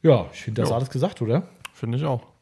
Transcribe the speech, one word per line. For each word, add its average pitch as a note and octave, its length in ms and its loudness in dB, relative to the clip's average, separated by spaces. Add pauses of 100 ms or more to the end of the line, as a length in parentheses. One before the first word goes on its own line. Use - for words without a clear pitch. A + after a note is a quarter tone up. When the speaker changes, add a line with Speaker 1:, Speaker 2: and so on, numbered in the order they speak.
Speaker 1:
Ja, B2 300 6
ich - 80 -16
finde, A#2 220 -4
das A#2 60 0
ist A2+ 40 0
Speaker 2:
Jo. A2+ 60 0
Speaker 1:
alles C3 100 -2
gesagt, D#3+ 320 -4
oder? A#2+ 220 2 (320)
Speaker 2:
Finde A#2 240 -4
ich D3+ 60 -4
auch. C3 180 -2 (200)